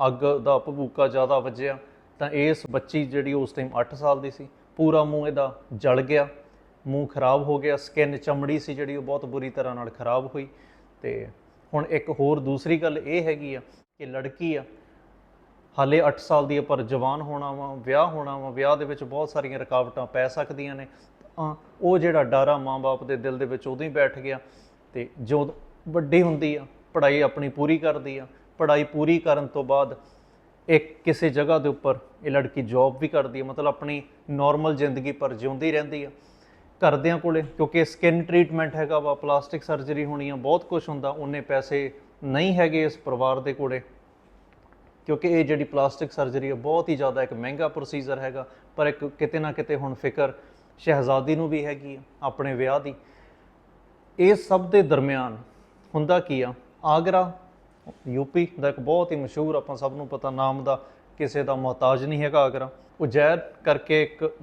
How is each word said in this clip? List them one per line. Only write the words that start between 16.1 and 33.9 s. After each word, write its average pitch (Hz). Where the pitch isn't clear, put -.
ਸਾਲ 147
ਦੀ 143
ਆ, 143
ਪਰ 143
ਜਵਾਨ 131
ਹੋਣਾ 143
ਵਾ, 139
ਵਿਆਹ 135
ਹੋਣਾ 143
ਵਾ, 135
ਵਿਆਹ 139
ਦੇ 147
ਵਿੱਚ 143
ਬਹੁਤ 143
ਸਾਰੀਆਂ 135
ਰੁਕਾਵਟਾਂ 127
ਪੈ 127
ਸਕਦੀਆਂ 143
ਨੇ। 135
ਤਾਂ 156
ਉਹ 185
ਜਿਹੜਾ 160
ਡਰ 135
ਆ 143
ਮਾਂ-ਬਾਪ 135
ਦੇ 131
ਦਿਲ 127
ਦੇ 135
ਵਿੱਚ 127
ਉਦੋਂ 131
ਹੀ 156
ਬੈਠ 139
ਗਿਆ। 131
ਤੇ 123
ਜੋ 143
ਵੱਡੀ 160
ਹੁੰਦੀ 156
ਆ, 139
ਪੜ੍ਹਾਈ 143
ਆਪਣੀ 143
ਪੂਰੀ 151
ਕਰਦੀ 143
ਆ, 131
ਪੜ੍ਹਾਈ 147
ਪੂਰੀ 151
ਕਰਨ 143
ਤੋਂ 139
ਬਾਅਦ 131
ਇੱਕ 156
ਕਿਸੇ 165
ਜਗ੍ਹਾ 147
ਦੇ 143
ਉੱਪਰ 135
ਇਹ 147
ਲੜਕੀ 135
ਜੌਬ 127
ਵੀ 151
ਕਰਦੀ 135
ਆ, 131
ਮਤਲਬ 135
ਆਪਣੀ 143